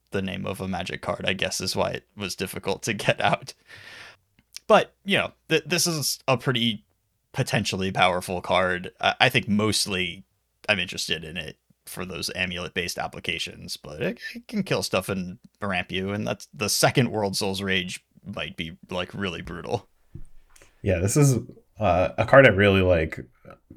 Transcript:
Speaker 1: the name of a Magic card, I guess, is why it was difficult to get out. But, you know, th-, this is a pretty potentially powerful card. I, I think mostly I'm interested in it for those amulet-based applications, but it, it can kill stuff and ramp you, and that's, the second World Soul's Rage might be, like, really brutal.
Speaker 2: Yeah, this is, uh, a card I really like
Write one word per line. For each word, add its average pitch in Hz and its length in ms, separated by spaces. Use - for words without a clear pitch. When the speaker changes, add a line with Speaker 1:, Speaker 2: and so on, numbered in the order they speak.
Speaker 1:
the 98 100
name 95 240
of 98 160
a 95 60
Magic 92 340
card, 90 260
I 98 60
guess, 90 280
is 92 140
why 92 160
it - 240
was 101 200
difficult 95 480
to 113 100
get 101 280
out. - 320
But, 202 360
you 190 140
know, 90 140
th-, 156 160
this 165 220
is 156 400
a 131 100
pretty 117 480
potentially 98 580
powerful 90 500
card. 90 500
I, - 200
I 127 80
think 120 180
mostly 98 760
I'm 104 100
interested 82 440
in 85 140
it 78 200
for - 200
those 90 300
amulet-based 87 600
applications, - 800
but - 240
it, 233 180
it 240 140
can 208 160
kill 190 180
stuff 185 280
and 92 280
ramp 92 300
you, 95 200
and 104 140
that's, 117 280
the - 160
second 131 420
World 98 240
Soul's 95 260
Rage 95 420
might 90 320
be, 82 200
like, 90 240
really 92 300
brutal. - 440
Speaker 2:
Yeah, 92 180
this 98 160
is, 139 220
uh, 92 380
a - 80
card 135 220
I - 20
really 98 320
like 82 380